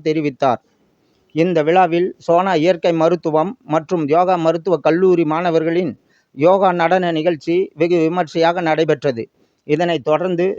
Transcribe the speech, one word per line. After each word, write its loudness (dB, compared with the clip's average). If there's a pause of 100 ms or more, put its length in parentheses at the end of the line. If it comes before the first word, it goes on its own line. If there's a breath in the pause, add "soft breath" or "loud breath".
தெரிவித்தார். -2 (760)
இந்த 0
விழாவில் 0
சோனா 0
இயற்கை 0
மருத்துவம் 0 (160)
மற்றும் -4
யோகா 0
மருத்துவ -2
கல்லூரி 2
மாணவர்களின் -2 (460)
யோகா 4
நடன 0
நிகழ்ச்சி -2 (200)
வெகு 0
விமர்சையாக 0
நடைபெற்றது. -2 (440)
இதனைத் -2
தொடர்ந்து 0 (140)